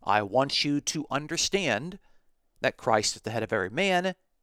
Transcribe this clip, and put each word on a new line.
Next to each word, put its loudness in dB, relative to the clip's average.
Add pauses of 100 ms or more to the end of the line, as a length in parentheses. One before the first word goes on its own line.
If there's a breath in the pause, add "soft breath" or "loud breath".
"I 4
want 2
you 0
to -4
understand -2 (600)
that 0
Christ 0
is -18
the -8
head -4
of -6
every 0
man, 0 (260)